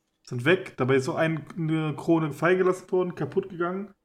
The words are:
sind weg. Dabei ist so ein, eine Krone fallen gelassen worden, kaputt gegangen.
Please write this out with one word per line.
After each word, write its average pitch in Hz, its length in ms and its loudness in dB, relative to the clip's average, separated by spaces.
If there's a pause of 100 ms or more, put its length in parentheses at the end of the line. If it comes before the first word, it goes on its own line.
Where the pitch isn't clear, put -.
(240)
sind 123 220 -8
weg. 185 320 2
Dabei 131 200 2
ist 127 80 2
so 165 100 -4
ein, 160 300 -2 (120)
eine 156 380 -2
Krone 160 380 2
fallen 180 260 2
gelassen 180 320 0
worden, 180 240 0
kaputt - 340 -4
gegangen. 180 440 -6 (120)